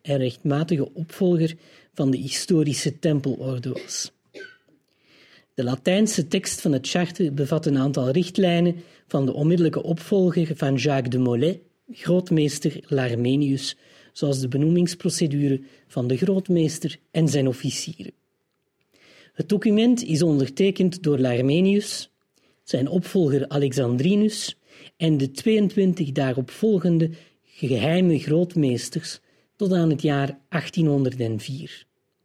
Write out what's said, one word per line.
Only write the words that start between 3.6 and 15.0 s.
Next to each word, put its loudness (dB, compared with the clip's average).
was. -10
De -4
Latijnse 0
tekst -4
van 0
het -2
charter -2
bevat 0
een 2
aantal 0
richtlijnen 2
van 0
de 0
onmiddellijke 2
opvolger 0
van 0
Jacques 0
de 0
Molay, 0
grootmeester 0
Larmenius, 0
zoals -2
de -4
benoemingsprocedure 0